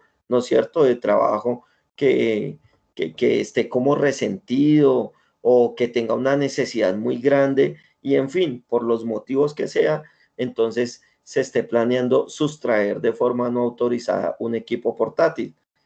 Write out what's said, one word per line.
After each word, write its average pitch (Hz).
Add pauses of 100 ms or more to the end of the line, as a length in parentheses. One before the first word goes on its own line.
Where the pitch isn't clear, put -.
(280)
¿no 123
es 120
cierto?, 127
de 127
trabajo 104 (300)
que, 123 (360)
que, 80
que 117
esté 110
como 131
resentido 135 (300)
o 120
que 120
tenga 117
una 131
necesidad 120
muy 120
grande 139 (260)
y, 139
en 135
fin, 139
por 117
los 117
motivos 135
que -
sea, 151 (340)
entonces 120 (200)
se -
esté 123
planeando 123
sustraer 117
de 117
forma 123
no 123
autorizada 120
un 117
equipo 117
portátil. 113 (320)